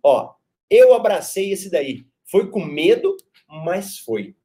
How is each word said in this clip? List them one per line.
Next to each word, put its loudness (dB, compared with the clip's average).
Ó, 0
eu 8
abracei -2
esse -8
daí. -4
Foi 0
com -6
medo, 0
mas -8
foi. -8